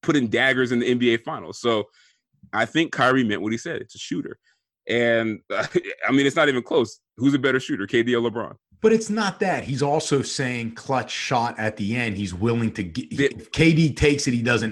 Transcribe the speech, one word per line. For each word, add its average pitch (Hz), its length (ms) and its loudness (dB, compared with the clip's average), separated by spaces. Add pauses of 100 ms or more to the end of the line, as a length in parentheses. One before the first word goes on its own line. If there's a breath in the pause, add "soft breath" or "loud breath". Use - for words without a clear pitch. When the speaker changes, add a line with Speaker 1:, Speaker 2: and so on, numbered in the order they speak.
Speaker 1:
putting 143 260 2
daggers 127 440 2
in 120 60 2
the 113 80 0
N 123 120 2
B 120 160 4
A 117 40 0
Finals? 107 420 -10
So 110 240 0 (680 soft breath)
I 110 120 2
think 156 280 0
Kyrie 131 320 4
meant 104 180 0
what 110 100 -2
he 113 60 -4
said. 165 240 -10
It's - 120 -18
a - 40 -18
shooter. - 400 -8 (500)
And, 113 580 0
<laughs> - 40 -18
I 101 600 -2
mean, 139 160 4
it's 139 100 0
not 151 120 6
even 127 140 0
close. - 380 0 (160)
Who's 139 180 2
a 139 40 2
better 131 220 2
shooter, 113 260 -6
K 117 160 2
D 120 120 2
or 117 80 2
LeBron? 110 320 -6 (260)
Speaker 2:
But 220 120 0
it's 220 180 -2
not 208 300 -4
that. 165 240 -2
He's 135 180 -4
also 143 400 0
saying 120 540 -6
clutch 123 340 -4
shot 120 480 -2
at 110 180 -2
the 110 200 -4
end. 113 200 -2
He's 95 160 -4
willing 113 420 0
to 101 100 -4
get, 87 260 -8
Speaker 1:
The 139 140 0
Speaker 2:
if - 260 -4
K 165 220 6
D 156 200 4
takes 147 360 2
it, 127 40 0
he 117 80 0
doesn't 113 300 0